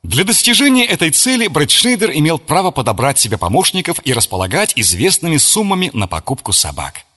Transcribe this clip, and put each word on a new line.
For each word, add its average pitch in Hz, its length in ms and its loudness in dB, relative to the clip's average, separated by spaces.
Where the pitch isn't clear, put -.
Для 196 220 -2
достижения 247 580 2
этой 165 280 0
цели 240 360 0
Бретшнейдер 190 640 2
имел 156 260 2
право 180 340 0
подобрать 120 460 0
себе - 200 0
помощников 170 640 0
и 135 80 -2
располагать 113 640 -2
известными 131 640 0
суммами 190 560 2
на 98 140 -2
покупку 101 440 -6
собак. 73 540 -4